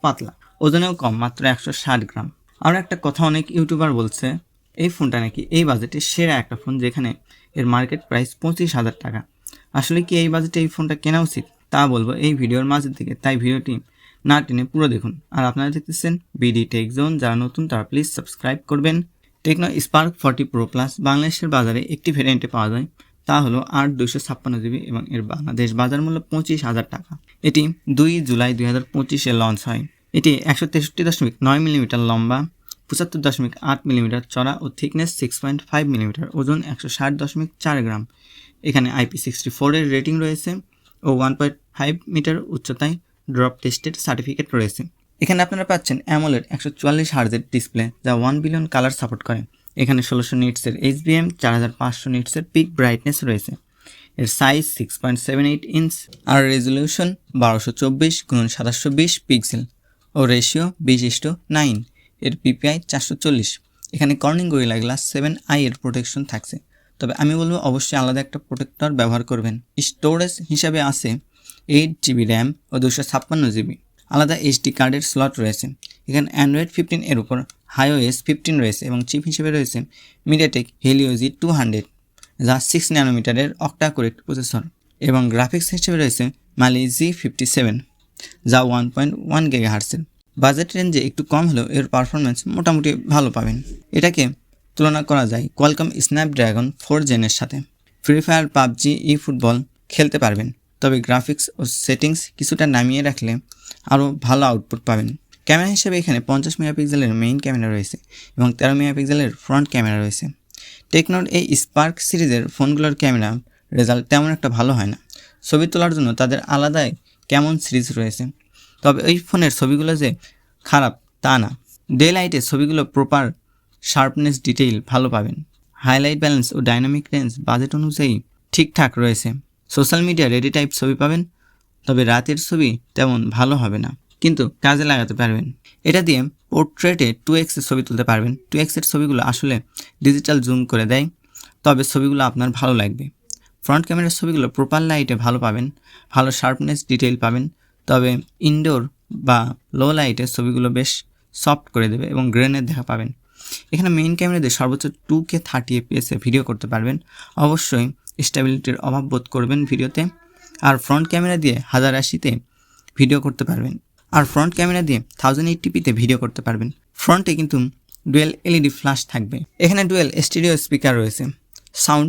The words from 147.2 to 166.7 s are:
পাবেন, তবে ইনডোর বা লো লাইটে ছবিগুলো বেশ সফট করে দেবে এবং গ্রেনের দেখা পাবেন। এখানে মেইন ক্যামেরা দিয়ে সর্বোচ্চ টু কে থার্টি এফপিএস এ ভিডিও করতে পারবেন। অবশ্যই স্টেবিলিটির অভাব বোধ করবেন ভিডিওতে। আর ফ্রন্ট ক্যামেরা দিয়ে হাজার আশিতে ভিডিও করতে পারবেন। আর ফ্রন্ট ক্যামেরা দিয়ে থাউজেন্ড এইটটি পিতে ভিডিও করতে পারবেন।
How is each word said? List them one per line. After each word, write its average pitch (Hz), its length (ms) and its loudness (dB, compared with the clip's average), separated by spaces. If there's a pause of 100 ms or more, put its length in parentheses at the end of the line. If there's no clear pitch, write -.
পাবেন, 120 200 0 (440)
তবে 127 240 4 (380)
ইনডোর 151 320 2 (460)
বা 123 120 6 (400)
লো 135 80 4 (100)
লাইটে 127 280 0 (100)
ছবিগুলো 123 320 0 (100)
বেশ 127 140 0 (520)
সফট 147 300 2
করে 113 180 2
দেবে 127 220 -2
এবং 131 100 0 (100)
গ্রেনের 131 360 2
দেখা 135 200 -4
পাবেন। 113 200 -4 (640)
এখানে 180 240 2
মেইন 160 220 2
ক্যামেরা 180 240 2
দিয়ে 123 160 0
সর্বোচ্চ 131 240 0 (240)
টু 156 100 2 (120)
কে 165 80 -2 (120)
থার্টি 123 300 -2
এফপিএস 120 340 -4
এ - 20 0 (100)
ভিডিও 127 240 4
করতে 117 240 -6
পারবেন। 117 220 0 (500)
অবশ্যই 147 400 2 (420)
স্টেবিলিটির 131 500 0 (100)
অভাব 135 240 0
বোধ 123 120 0 (120)
করবেন 127 240 0 (100)
ভিডিওতে। 131 320 -2 (680)
আর 139 80 4 (100)
ফ্রন্ট 151 260 2
ক্যামেরা 175 320 0
দিয়ে 123 120 2 (160)
হাজার 131 300 2
আশিতে - 300 -2 (640)
ভিডিও 135 280 4
করতে 135 240 -4
পারবেন। 127 240 -4 (420)
আর 151 160 8
ফ্রন্ট 160 260 2
ক্যামেরা 175 300 2
দিয়ে 127 120 2 (220)
থাউজেন্ড 135 300 2
এইটটি 165 220 -2
পিতে 147 180 0 (100)
ভিডিও 123 220 4
করতে 120 240 -6
পারবেন। 113 220 -2 (320)